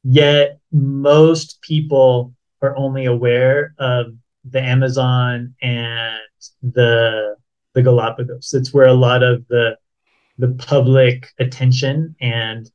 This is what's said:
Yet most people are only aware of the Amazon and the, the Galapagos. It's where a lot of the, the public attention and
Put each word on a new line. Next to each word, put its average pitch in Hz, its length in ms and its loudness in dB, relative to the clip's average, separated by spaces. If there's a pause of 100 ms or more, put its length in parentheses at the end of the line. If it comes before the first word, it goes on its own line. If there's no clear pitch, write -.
Yet 143 560 2 (140)
most 147 880 2
people 135 720 0 (280)
are 135 140 -4
only 135 300 -6
aware 127 720 0
of 120 340 -4 (300)
the 131 180 -6
Amazon 127 1000 -2
and 117 580 -8 (420)
the, 117 760 0 (380)
the 127 80 0
Galapagos. 123 720 -2
It's 131 200 -4
where 135 140 6
a 127 60 6
lot 127 300 2
of 120 240 -2
the, 117 300 -2 (600)
the 123 120 -2
public 127 760 2 (120)
attention 135 800 -2
and 113 560 -6